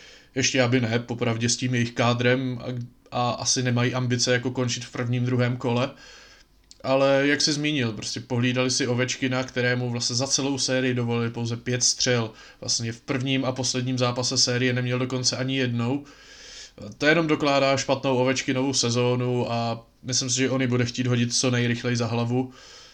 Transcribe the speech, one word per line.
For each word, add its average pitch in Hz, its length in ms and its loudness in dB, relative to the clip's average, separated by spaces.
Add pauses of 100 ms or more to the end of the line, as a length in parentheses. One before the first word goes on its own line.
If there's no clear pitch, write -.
(340)
ještě 131 280 2
aby 123 180 4
ne, 117 180 2
popravdě 117 500 -2
s 120 80 0
tím 127 180 -2
jejich 120 180 0
kádrem 123 680 2
a, - 60 -10 (440)
a 123 200 0
asi - 320 -2
nemají 123 320 2
ambice 123 380 0
jako 123 180 0
končit 123 340 -2
v - 80 -16
prvním, 120 320 -2
druhém 123 320 2
kole. 123 340 0 (920)
Ale 135 420 4
jak 143 160 2
jsi 156 120 2
zmínil, 143 400 0
prostě 107 280 -8
pohlídali 127 500 0
si 127 160 0
Ovečkina, 127 580 0
kterému 123 460 0
vlastně 120 260 -2
za 131 100 0
celou 135 320 0
sérii 127 360 0
dovolili 117 360 0
pouze 117 260 -4
pět 123 260 -4
střel. 120 480 2 (300)
Vlastně 113 320 -4
v - 80 -14
prvním 135 440 -2
a 127 80 -2
posledním 127 460 -2
zápase 123 400 0
série 123 340 2
neměl 123 260 -2
dokonce 127 380 -2
ani 131 200 -2
jednou. 123 480 0 (920)
To 143 80 0
jenom 160 200 4
dokládá 139 500 2
špatnou 135 400 0
Ovečkinovou 131 560 0
sezónu 123 800 0
a 117 340 -4 (160)
myslím 127 280 -2
si, 123 60 -2
že 131 140 2
on 131 100 0
ji 131 60 0
bude 123 180 2
chtít 120 220 -2
hodit 120 280 2
co 131 160 2
nejrychleji 120 460 0
za 117 100 -2
hlavu. 120 440 0 (440)